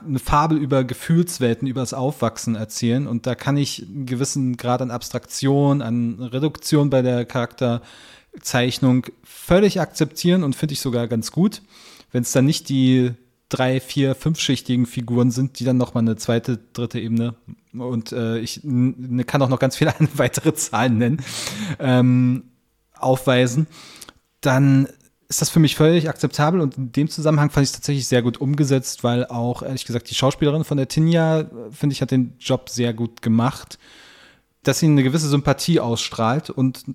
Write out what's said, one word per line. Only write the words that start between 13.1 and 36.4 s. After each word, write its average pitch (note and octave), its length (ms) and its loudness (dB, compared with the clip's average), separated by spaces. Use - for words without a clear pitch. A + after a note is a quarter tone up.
drei-, C3 320 0
vier-, C3+ 340 -2
fünfschichtigen B2+ 720 -2
Figuren A#2+ 440 0
sind, C3 280 -4
die B2 60 -6
dann B2+ 120 2
noch B2 180 -2
mal A#2+ 60 0
eine A2+ 160 2
zweite, A#2 420 -2
dritte A#2+ 260 -6
Ebene A#2 360 -2
und, A#2+ 380 -6
äh, A2+ 260 -4
ich - 260 -10
n-, B2+ 540 -2
n-, B2 80 -2
kann C#3 160 0
auch B2 80 2
noch B2+ 80 0
ganz C3 180 0
viele D#3 180 2
<laughs> - 120 -2
weitere D3+ 380 0
Zahlen A2+ 440 0
nennen, B2 240 0
ähm, B2+ 680 4
aufweisen, C3 680 2
dann C3+ 480 4
ist - 120 -4
das D#3 100 -2
für E3 100 4
mich D3 160 4
völlig D#3+ 320 4
akzeptabel D3+ 520 0
und C#3 160 -2
in B2+ 160 -8
dem D3 160 0
Zusammenhang D3 420 2
fand C#3 140 2
ich's - 80 -2
tatsächlich C#3 340 -4
sehr B2 160 2
gut A#2+ 160 -2
umgesetzt, C#3 640 0
weil A#2+ 220 0
auch, A#2+ 360 -4
ehrlich C3 240 -8
gesagt, A#2 240 -6
die - 40 -8
Schauspielerin D3 500 0
von D3 120 -2
der C3+ 120 -2
Tinja, D#3+ 520 2
äh, D3+ 60 -6
finde D3 220 -2
ich, - 100 -10
hat B2+ 80 -4
den B2+ 280 0
Job - 320 -4
sehr A#2+ 240 -2
gut A#2 280 -6
gemacht. - 560 0
Dass C3+ 160 0
sie E3 80 2
eine C#3+ 160 6
gewisse D3 260 0
Sympathie D3 520 2
ausstrahlt A#2 680 -2